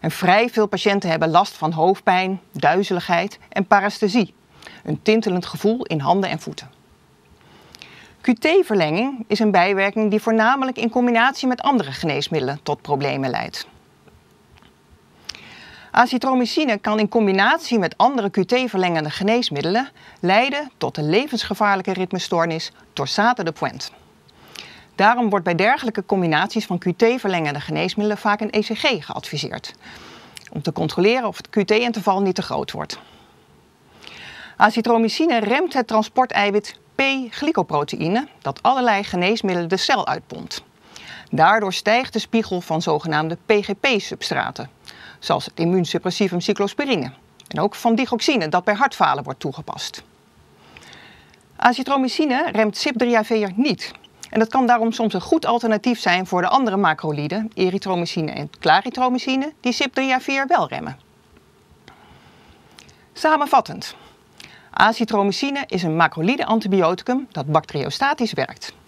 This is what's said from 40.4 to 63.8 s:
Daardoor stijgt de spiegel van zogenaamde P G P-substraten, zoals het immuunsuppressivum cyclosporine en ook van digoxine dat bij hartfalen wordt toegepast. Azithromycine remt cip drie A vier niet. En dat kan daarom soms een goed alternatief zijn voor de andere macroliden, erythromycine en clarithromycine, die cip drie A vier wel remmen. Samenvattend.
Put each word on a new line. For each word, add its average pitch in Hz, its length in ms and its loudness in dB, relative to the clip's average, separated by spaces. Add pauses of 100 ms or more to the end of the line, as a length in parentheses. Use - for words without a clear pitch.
Daardoor 190 420 4
stijgt 233 400 0
de 220 60 -2
spiegel 208 420 -2
van 160 200 -2
zogenaamde 156 640 -2
P - 60 0
G 208 180 2 (100)
P-substraten, - 880 -2 (500)
zoals 160 260 -2
het - 140 -14
immuunsuppressivum 175 840 0
cyclosporine 247 720 -2 (360)
en - 120 -6
ook 202 160 0
van 226 200 2
digoxine 226 520 0
dat 180 160 0
bij 208 100 0
hartfalen 165 500 0
wordt 131 160 -10
toegepast. - 640 -10 (1500)
Azithromycine 262 960 0
remt 214 260 0
cip 285 200 -2
drie 240 200 2
A 214 60 2
vier 214 320 0
niet. 254 360 0 (380)
En - 100 0
dat 220 100 2
kan 262 180 2
daarom 233 240 4
soms 220 220 -2
een 185 80 -2
goed - 240 0
alternatief 220 540 0
zijn 180 260 0
voor 180 160 0
de 180 60 0
andere 220 300 2
macroliden, 160 760 0
erythromycine 180 800 -2
en 147 180 -8 (100)
clarithromycine, 254 1000 0
die 247 120 -2
cip 269 220 -2
drie 269 200 0
A 254 60 2
vier 269 280 -2
wel 254 200 2
remmen. 78 320 -10 (2250)
Samenvattend. 294 840 0 (720)